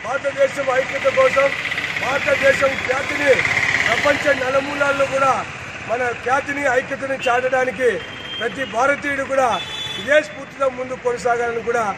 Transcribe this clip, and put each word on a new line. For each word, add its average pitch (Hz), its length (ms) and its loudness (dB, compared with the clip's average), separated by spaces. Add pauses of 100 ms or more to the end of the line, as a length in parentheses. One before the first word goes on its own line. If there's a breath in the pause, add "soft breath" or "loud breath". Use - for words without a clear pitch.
భారతదేశం 269 600 0 (100)
ఐక్యత 269 400 0
కోసం, 269 300 6 (560)
భారతదేశం 269 680 2 (140)
ఖ్యాతిని 277 480 0 (540)
ప్రపంచ 277 380 2 (180)
నలుమూలల్లో 277 720 0
కూడా 269 180 4 (580)
మన 240 120 0 (220)
ఖ్యాతిని, 277 400 0 (140)
ఐక్యతని 269 380 -4 (100)
చాటడానికి 254 640 2 (500)
ప్రతి 247 260 -4 (120)
భారతీయుడు 277 560 0
కూడా 262 160 4 (520)
ఇదే 262 260 4
స్ఫూర్తితో 269 400 -6 (120)
ముందు 254 160 -6 (120)
కొనసాగాలని 240 600 0
కూడా 233 160 0 (140)